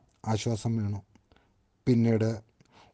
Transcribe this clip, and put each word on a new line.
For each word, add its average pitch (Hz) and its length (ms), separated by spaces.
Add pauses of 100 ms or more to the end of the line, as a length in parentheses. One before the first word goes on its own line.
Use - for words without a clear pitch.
(280)
ആശ്വാസം 113 500
വീണു. 104 240 (840)
പിന്നീട് 113 560 (520)